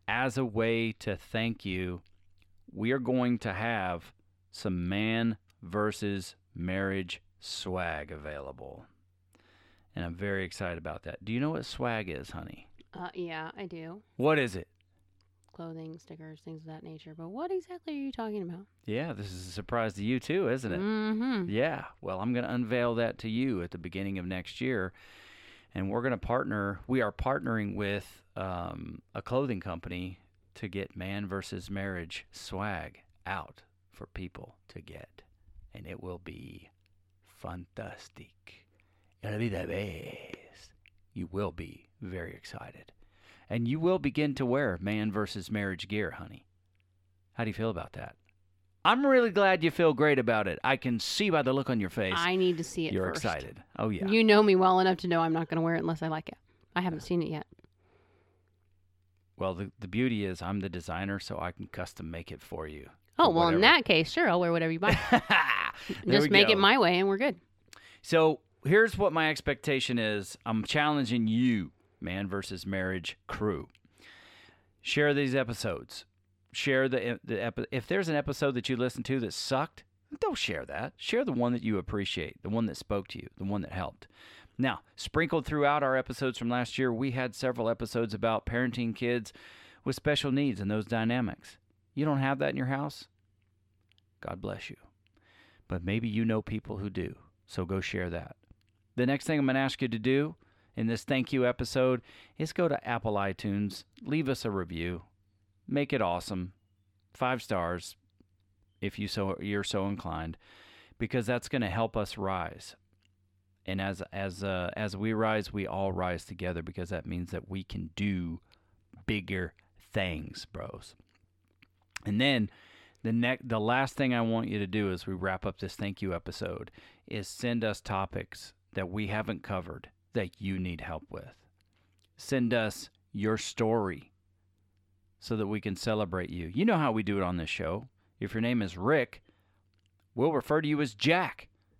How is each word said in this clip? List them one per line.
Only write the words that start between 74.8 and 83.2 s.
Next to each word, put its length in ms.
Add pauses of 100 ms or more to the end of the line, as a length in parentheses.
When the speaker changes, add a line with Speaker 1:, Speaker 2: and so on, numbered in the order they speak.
Speaker 1:
Share 320
these 220
episodes. 720 (460)
Share 380
the, 340
the 200
epi-, 280
if 140
there's 240
an 60
episode 400
that 140
you 60
listen 280
to 160
that 160
sucked, 480 (360)
don't 180
share 280
that. 320
Share 260
the 80
one 220
that 100
you 140
appreciate, 640
the 80
one 160
that 120
spoke 320
to 100
you, 80 (100)